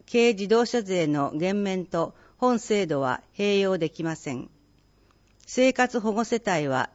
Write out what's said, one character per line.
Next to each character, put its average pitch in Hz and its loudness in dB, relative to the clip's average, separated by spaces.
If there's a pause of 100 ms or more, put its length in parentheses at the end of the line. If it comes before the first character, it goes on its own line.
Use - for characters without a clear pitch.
(120)
軽 233 4
自 196 -4
動 226 4
車 233 -2
税 180 0
の 147 0
減 190 -2
免 185 -4
と 170 -4 (240)
本 247 2
制 208 0
度 147 -2
は 127 -2 (120)
併 202 0
用 190 0
で 156 -2
き - -8
ま 160 -4
せ 147 -8
ん。 117 -10 (1000)
生 254 2
活 247 0
保 214 -2
護 226 -2
世 226 -2
帯 160 0
は 131 -2